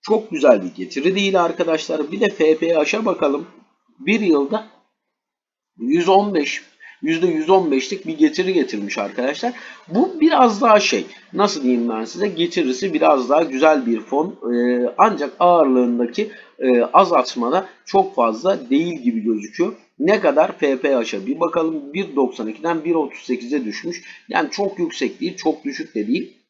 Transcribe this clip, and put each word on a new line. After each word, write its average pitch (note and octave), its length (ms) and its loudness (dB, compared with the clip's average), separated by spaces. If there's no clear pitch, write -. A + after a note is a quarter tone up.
Çok G#3+ 300 -2
güzel C3 320 4
bir F2+ 120 -10
getiri F3+ 400 -2
değil F#3+ 280 2
arkadaşlar. D#3+ 680 -2
Bir G3 80 -8
de G3+ 100 2
F D#3 280 2
P E3+ 160 0
H'a F3+ 320 0
bakalım. D3 420 -2
Bir G3 200 0
yılda F3 480 0
yüz D#3+ 320 0
on G3+ 240 4
beş, D3 300 -2
yüzde E3 260 0
yüz D#3 220 -2
on F#3 220 4
beşlik C#3 360 -4
bir D#3+ 100 -8
getiri F3+ 360 2
getirmiş A2 440 -2
arkadaşlar. B2 560 -4
Bu D#4 340 0
biraz C4 400 4
daha A3 180 6
şey, G#2 260 -2
nasıl F3 300 0
diyeyim A#2+ 260 0
ben A2+ 160 -4
size, F#3 220 -6
getirisi E3+ 680 -2
biraz C#3+ 360 2
daha D3+ 140 4
güzel C#3 420 2
bir A2+ 140 0
fon. D3 360 -4
Ee, B2 440 0
ancak E3 420 2
ağırlığındaki, B2+ 920 2
e, B2 220 4
azaltma C3+ 680 2
da F#3+ 160 -2
çok G3 300 0
fazla A#2+ 540 -2
değil D#3 320 0
gibi A#2 180 0
gözüküyor. A2+ 540 -4
Ne G3 200 2
kadar? D#3+ 380 2
F C#3 200 0
P C#3 160 0
H'a A#2+ 100 0
bir D3+ 120 -4
bakalım. D#3+ 540 -2
Bir E3 220 -6
doksan B2 320 -2
ikiden D#3 380 -6
bir E3+ 100 0
otuz D3 240 -4
sekize B2 460 -6
düşmüş. E3 380 -10
Yani E3+ 220 -2
çok G3 280 -6
yüksek - 420 -6
değil, F3+ 160 -6
çok - 260 -4
düşük C#3+ 320 -10
de G#2 120 -4
değil. D#3 300 -4